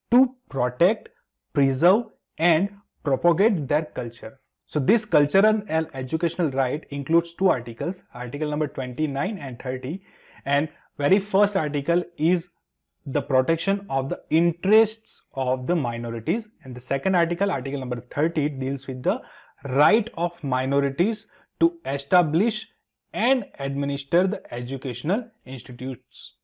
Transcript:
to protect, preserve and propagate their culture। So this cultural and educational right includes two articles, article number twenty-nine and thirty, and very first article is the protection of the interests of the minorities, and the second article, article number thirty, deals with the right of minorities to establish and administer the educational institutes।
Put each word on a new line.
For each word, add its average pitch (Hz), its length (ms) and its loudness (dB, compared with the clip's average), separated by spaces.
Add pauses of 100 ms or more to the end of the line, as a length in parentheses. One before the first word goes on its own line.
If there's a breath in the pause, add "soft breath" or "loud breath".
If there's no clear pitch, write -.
to 254 260 4 (140)
protect, 135 600 0 (440)
preserve 151 520 4 (320)
and 175 320 2 (340)
propagate 165 640 2
their 151 180 0
culture। 117 540 -10 (280)
So - 120 -2
this 196 260 2
cultural 196 640 4
and 160 260 -2
educational 156 580 -2
right 131 400 -2
includes 160 420 0
two 196 160 0
articles, 139 540 -4 (100)
article 131 360 -4
number 147 180 -2
twenty-nine 151 720 -4
and 135 220 -10
thirty, 131 440 -6 (420 soft breath)
and 143 240 0 (280 soft breath)
very 156 220 4
first 202 380 2
article 156 460 0 (140)
is 170 320 2 (560)
the 139 160 -2
protection 160 680 0
of 135 200 -2
the - 200 -6
interests 185 1040 2
of 127 320 -2
the 170 100 0
minorities, 120 720 -2 (140)
and 127 120 -10
the 123 40 -12
second 143 360 -2
article, 170 360 0
article 135 280 -4
number 123 220 -4
thirty, 156 480 0
deals 135 380 -6
with 127 160 -8
the 226 180 -2 (440 loud breath)
right 151 500 4
of 165 280 -4
minorities 139 840 0 (320 soft breath)
to 165 140 4 (120)
establish 170 800 0 (460)
and 240 320 0 (140)
administer 143 640 0
the 185 280 -6
educational 131 760 -4 (160)
institutes। 127 1000 -12